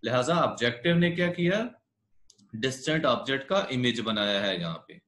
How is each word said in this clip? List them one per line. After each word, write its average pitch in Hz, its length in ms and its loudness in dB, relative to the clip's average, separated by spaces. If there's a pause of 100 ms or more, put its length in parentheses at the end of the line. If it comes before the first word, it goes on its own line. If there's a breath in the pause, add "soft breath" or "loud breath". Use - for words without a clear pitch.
लिहाजा 127 320 2
ऑब्जेक्टिव 143 600 0
ने 170 160 4
क्या 175 160 0
किया, 180 480 0 (800)
distant 131 500 -2
object 135 420 0
का 190 240 0
image 123 280 0
बनाया 104 420 0
है 95 180 0
यहाँ 82 280 -8
पे। - 200 -20